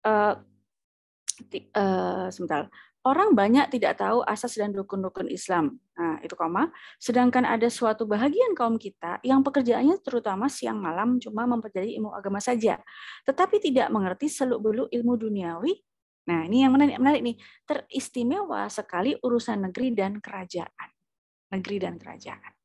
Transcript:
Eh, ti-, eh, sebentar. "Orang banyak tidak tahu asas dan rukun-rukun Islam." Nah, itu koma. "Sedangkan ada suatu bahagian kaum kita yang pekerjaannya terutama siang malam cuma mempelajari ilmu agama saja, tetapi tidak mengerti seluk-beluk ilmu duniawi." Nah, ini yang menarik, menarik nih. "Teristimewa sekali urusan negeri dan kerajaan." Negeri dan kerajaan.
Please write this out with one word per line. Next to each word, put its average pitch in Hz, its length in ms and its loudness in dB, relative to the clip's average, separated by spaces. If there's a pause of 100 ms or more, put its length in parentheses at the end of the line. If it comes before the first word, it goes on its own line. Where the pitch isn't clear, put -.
Eh, 208 300 2 (1120)
ti-, - 220 -12
eh, 185 640 -2
sebentar. 156 320 -6 (340)
"Orang 349 320 2
banyak 233 400 4
tidak 208 320 0
tahu 214 240 2
asas 226 320 -6
dan 208 160 -2
rukun-rukun 196 560 -6
Islam." 175 480 -2 (160)
Nah, 170 240 -4
itu 165 160 -12
koma. 180 320 0 (320)
"Sedangkan 247 480 2
ada 233 240 2
suatu 226 320 -2
bahagian 285 500 2
kaum 233 220 0
kita 196 480 -8
yang 269 160 4
pekerjaannya 269 640 2
terutama 226 480 -2
siang 220 320 -4
malam 190 340 0
cuma 233 300 -4
mempelajari 220 480 -2
ilmu 214 160 -6
agama 196 320 -6
saja, 226 320 2 (480)
tetapi 381 400 2
tidak 254 240 4
mengerti 190 400 -2
seluk-beluk 233 640 -2
ilmu 240 240 2
duniawi." 208 640 -2 (480)
Nah, 170 160 0
ini 240 240 6
yang 254 80 6
menarik, 285 240 6
menarik 277 240 4
nih. 233 140 -4 (260)
"Teristimewa 262 1040 -4
sekali 208 480 -2
urusan 226 560 -2
negeri 247 240 -2
dan 202 240 -2
kerajaan." - 680 -12 (680)
Negeri 190 240 -4
dan 175 180 -6
kerajaan. - 540 -18 (120)